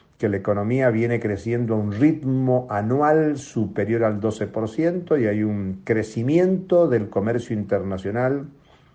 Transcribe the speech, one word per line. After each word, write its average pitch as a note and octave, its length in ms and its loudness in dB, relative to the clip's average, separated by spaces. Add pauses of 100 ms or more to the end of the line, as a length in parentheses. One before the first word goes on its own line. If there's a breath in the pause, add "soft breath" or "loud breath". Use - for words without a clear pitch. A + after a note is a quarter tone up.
(180 loud breath)
que A2+ 100 0
la G2 100 0
economía A2 520 2
viene A2+ 300 0
creciendo A2+ 540 -2
a A2 40 2
un G#2 140 -2
ritmo C3 760 2
anual C#3+ 720 2
superior A2+ 640 -2
al G#2+ 160 0
doce G#2 300 -2
por A2 200 -4
ciento E3+ 480 0
y A#2+ 100 2
hay G#2+ 180 0
un G2 400 -4
crecimiento E3 1040 2
del A2 200 0
comercio A2+ 460 -2
internacional, G#2 960 -2 (460 soft breath)